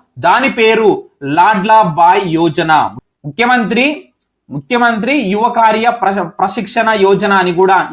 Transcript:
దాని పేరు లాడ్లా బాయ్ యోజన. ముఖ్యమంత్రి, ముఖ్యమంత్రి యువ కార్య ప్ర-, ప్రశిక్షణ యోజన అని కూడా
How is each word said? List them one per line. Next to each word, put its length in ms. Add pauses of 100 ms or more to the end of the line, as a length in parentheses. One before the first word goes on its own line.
(180)
దాని 300
పేరు 540 (200)
లాడ్లా 600
బాయ్ 460
యోజన. 440 (520)
ముఖ్యమంత్రి, 800 (460)
ముఖ్యమంత్రి 640
యువ 260
కార్య 480
ప్ర-, 320
ప్రశిక్షణ 680
యోజన 420
అని 200
కూడా 400